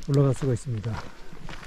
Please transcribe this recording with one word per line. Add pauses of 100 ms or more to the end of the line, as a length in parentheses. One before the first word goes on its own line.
올라갈
수가
있습니다. (720)